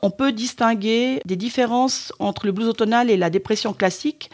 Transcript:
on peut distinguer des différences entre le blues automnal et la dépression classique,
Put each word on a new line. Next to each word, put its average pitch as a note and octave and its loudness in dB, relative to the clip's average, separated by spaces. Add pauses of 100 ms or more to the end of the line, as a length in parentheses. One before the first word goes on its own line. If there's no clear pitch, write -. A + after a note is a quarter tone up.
on G3 2
peut C4+ 0
distinguer A#3 0
des F#3 -4
différences B3 0
entre G3+ -2
le G3+ 2
blues G#3+ -2
automnal A#3 2
et G#3+ 6
la F3 2
dépression G3+ 0
classique, - -2